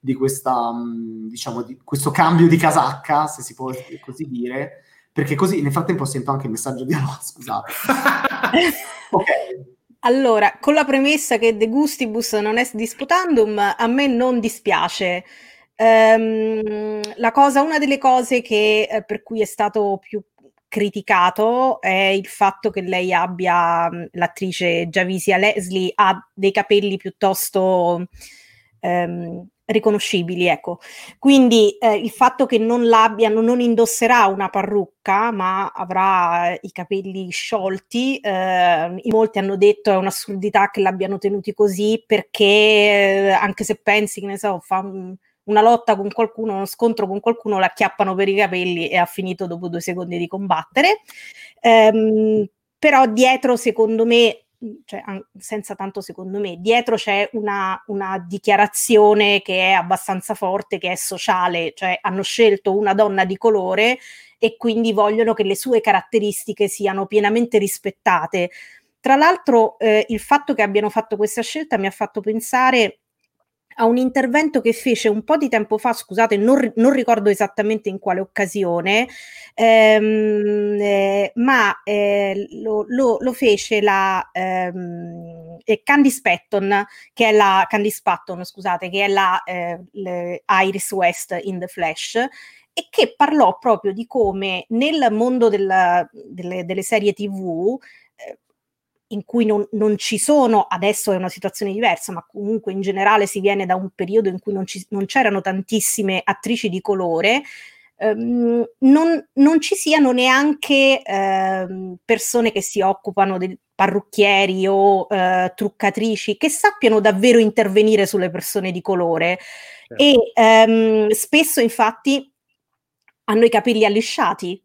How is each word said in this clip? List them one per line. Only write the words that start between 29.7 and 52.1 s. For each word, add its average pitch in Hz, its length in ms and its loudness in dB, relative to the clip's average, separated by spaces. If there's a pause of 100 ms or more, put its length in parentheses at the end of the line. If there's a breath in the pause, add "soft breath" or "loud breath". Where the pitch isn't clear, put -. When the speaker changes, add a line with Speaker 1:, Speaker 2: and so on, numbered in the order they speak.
Speaker 3:
ecco. 175 320 -4 (380 loud breath)
Quindi, 233 600 6
eh, 220 160 2
il 208 160 -4
fatto 254 360 2
che 254 120 0
non 233 300 0
l'abbiano, 220 520 4
non 240 200 2
indosserà 233 680 2
una 196 240 -2
parrucca, 202 800 -2
ma 190 440 -4
avrà, 180 800 0
eh, 180 100 -8
i 190 100 -16
capelli 190 580 -8
sciolti, 214 880 -6
eh, 180 840 0
in 240 100 -6
molti 220 280 2
hanno 196 180 -4
detto 208 340 2
è 190 60 4
un'assurdità 196 720 -2
che 208 100 -6
l'abbiano 190 360 -2
tenuti 202 380 -6
così, 208 520 0
perché, - 380 0
eh, 202 840 4
anche 196 340 0
se 208 120 -4
pensi, 208 440 0
che 196 60 -12
ne 196 100 -8
so, 196 240 -4
fa 190 200 -4
un, 190 340 -12 (300)
una 208 180 2
lotta 233 340 4
con 202 140 -6
qualcuno, 220 460 -4
uno 196 100 -6
scontro 226 400 -2
con 190 140 -6
qualcuno, 226 380 -2
l'acchiappano 190 560 0
per 196 140 0
i 196 80 0
capelli 180 520 -2
e 180 100 0
ha 175 80 2
finito 185 400 -8
dopo 175 220 -10
due 170 120 -8
secondi 175 380 -8
di 175 80 -4
combattere. 196 760 0 (600 loud breath)
Ehm, 220 880 4 (320)